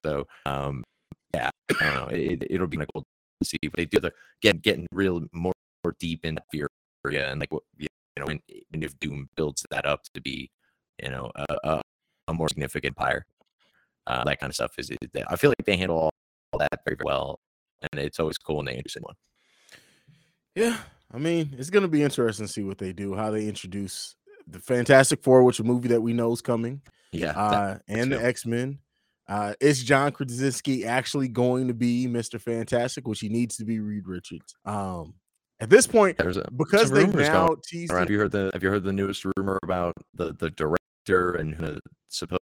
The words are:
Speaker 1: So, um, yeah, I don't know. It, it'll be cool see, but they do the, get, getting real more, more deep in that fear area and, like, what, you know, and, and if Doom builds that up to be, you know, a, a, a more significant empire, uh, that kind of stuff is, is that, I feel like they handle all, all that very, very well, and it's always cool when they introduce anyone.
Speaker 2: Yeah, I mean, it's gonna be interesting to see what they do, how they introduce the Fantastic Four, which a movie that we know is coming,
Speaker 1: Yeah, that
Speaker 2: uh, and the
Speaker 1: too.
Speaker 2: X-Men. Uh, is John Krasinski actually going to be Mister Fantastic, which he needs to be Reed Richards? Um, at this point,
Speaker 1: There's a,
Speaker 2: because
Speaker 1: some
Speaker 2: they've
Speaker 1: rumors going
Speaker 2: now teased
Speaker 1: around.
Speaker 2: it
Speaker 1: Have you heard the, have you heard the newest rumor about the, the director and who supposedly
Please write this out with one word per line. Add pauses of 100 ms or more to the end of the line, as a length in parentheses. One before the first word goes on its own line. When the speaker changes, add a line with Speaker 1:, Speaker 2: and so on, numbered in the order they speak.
Speaker 1:
So, (200)
um, (500)
yeah, (280)
I
don't
know.
It,
it'll
be
cool (400)
see,
but
they
do
the, (280)
get,
getting
real (120)
more, (300)
more
deep
in
that
fear (380)
area
and,
like,
what, (140)
you (300)
know,
and, (340)
and
if
Doom
builds
that
up (100)
to
be, (540)
you
know,
a, (180)
a, (480)
a
more
significant
empire, (840)
uh,
that
kind
of
stuff
is,
is (160)
that,
I
feel
like
they
handle
all, (420)
all
that (160)
very,
very
well, (420)
and
it's
always
cool
when
they
introduce
anyone. (1400)
Speaker 2:
Yeah, (360)
I
mean,
it's
gonna
be
interesting
to
see
what
they
do,
how
they
introduce (320)
the
Fantastic
Four,
which
a
movie
that
we
know
is
coming, (300)
Speaker 1:
Yeah,
that
Speaker 2:
uh, (100)
and
the
Speaker 1:
too.
Speaker 2:
X-Men. (480)
Uh,
is
John
Krasinski
actually
going
to
be
Mister
Fantastic,
which
he
needs
to
be
Reed
Richards? (100)
Um, (440)
at
this
point,
Speaker 1:
There's
a,
Speaker 2:
because
Speaker 1:
some
Speaker 2:
they've
Speaker 1:
rumors
going
Speaker 2:
now (100)
teased
Speaker 1:
around.
Speaker 2:
it
Speaker 1:
Have
you
heard
the,
have
you
heard
the
newest (100)
rumor
about (200)
the,
the
director
and
who (280)
supposedly